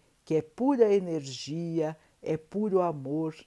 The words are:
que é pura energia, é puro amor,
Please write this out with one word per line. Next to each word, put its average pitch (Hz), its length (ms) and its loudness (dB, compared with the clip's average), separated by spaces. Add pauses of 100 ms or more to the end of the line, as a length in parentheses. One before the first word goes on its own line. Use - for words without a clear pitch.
(240)
que 160 120 -2
é 156 60 2
pura 233 520 4
energia, 160 1040 -2 (240)
é 156 160 -4
puro 190 440 0
amor, 156 540 -2 (120)